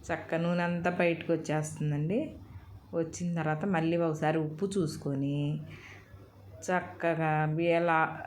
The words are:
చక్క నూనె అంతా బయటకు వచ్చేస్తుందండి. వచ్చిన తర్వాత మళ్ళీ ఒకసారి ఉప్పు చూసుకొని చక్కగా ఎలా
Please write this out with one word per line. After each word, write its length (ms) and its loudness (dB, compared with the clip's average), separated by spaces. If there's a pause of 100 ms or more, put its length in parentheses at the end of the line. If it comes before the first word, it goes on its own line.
చక్క 260 -4 (100)
నూనె 260 2
అంతా 220 0 (100)
బయటకు 300 2
వచ్చేస్తుందండి. 880 0 (720)
వచ్చిన 400 -2
తర్వాత 300 0 (120)
మళ్ళీ 220 2 (100)
ఒకసారి 380 2
ఉప్పు 200 -4 (120)
చూసుకొని 580 0 (1300)
చక్కగా 640 0 (440)
ఎలా 240 4 (260)